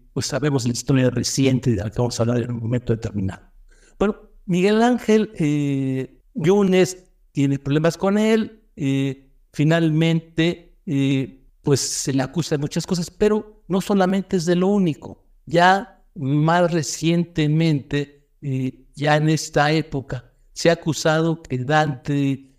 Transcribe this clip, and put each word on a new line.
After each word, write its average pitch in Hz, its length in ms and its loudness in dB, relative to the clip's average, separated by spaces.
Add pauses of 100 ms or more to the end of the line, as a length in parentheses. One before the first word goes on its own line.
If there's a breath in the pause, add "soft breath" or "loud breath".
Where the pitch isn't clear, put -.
(120)
pues, 131 140 -6
sabemos 139 380 -2
la 127 80 -2
historia 127 380 2
reciente 127 600 0
de 113 60 0
la 104 140 -4
que - 80 -8
vamos 120 200 -2
a 117 40 0
hablar 117 200 0
en 120 100 -6
un 117 80 -6
momento 117 340 -2
determinado. 101 480 -6 (560 soft breath)
Bueno, 202 180 0 (300)
Miguel 196 340 2
Ángel, 220 540 2
eh, 139 880 -2 (100)
Yunes 185 720 2 (280)
tiene 139 260 0
problemas 151 400 0
con 196 180 0
él, 220 460 0 (140)
eh, 135 580 -4 (180)
finalmente, 165 1300 0
eh, 139 600 -4 (160)
pues, 139 180 2
se - 340 -6
le 135 80 0
acusa 156 340 -4
de 139 40 -2
muchas 151 260 -6
cosas, 175 240 -4
pero - 580 -2
no 185 120 0
solamente 190 560 0
es 160 100 0
de 175 100 2
lo 180 120 2
único. 180 580 -2 (180)
Ya 180 600 2 (100)
más 156 580 2
recientemente, 156 1600 -2 (100)
eh, 131 540 -6
ya 147 220 0
en 151 120 2
esta 151 440 0
época, 139 600 -6 (220)
se - 160 2
ha 170 40 4
acusado 160 680 -2
que 127 160 -8
Dante 143 1000 -2